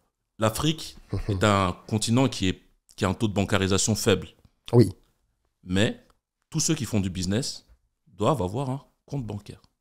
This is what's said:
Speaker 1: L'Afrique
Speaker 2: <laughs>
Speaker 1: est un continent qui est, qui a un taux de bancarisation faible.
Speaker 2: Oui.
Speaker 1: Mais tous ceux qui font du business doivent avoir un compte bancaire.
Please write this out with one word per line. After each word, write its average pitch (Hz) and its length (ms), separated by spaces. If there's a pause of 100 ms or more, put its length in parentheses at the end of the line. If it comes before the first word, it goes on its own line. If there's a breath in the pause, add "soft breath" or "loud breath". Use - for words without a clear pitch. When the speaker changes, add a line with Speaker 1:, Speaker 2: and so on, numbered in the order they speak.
(400)
Speaker 1:
L'Afrique 151 580 (140)
Speaker 2:
<laughs> - 180
Speaker 1:
est 98 140
un 98 320 (120)
continent 113 400
qui - 220
est, 90 120 (340)
qui 104 100
a 92 40
un 92 40
taux 110 140
de 98 60
bancarisation 98 640
faible. 87 320 (460)
Speaker 2:
Oui. 120 180 (720)
Speaker 1:
Mais 98 400 (460)
tous 160 100
ceux 160 160
qui 113 100
font 107 140
du 95 100
business 92 560 (420)
doivent 107 340
avoir 117 280
un 135 140 (220)
compte 135 200
bancaire. 101 360 (200)